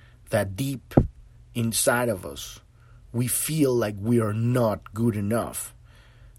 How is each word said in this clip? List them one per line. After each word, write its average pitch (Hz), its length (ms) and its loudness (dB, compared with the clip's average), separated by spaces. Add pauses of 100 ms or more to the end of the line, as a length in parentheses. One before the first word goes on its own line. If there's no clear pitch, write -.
(300)
that 101 260 0
deep 135 380 -6 (640)
inside 120 520 2
of 98 180 -4
us, - 340 -14 (540)
we 120 120 0
feel 143 480 0
like 107 260 0
we 117 200 2
are 107 140 0
not 113 600 0
good 113 220 0
enough, 104 580 -4 (640)